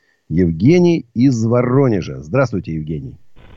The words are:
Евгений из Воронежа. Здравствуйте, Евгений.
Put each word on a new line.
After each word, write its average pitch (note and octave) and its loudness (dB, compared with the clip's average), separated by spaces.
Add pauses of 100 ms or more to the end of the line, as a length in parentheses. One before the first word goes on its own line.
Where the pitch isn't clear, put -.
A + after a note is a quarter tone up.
(280)
Евгений A2 2
из A#2 2
Воронежа. A#2+ 0
Здравствуйте, F2 -4
Евгений. D2+ -8 (400)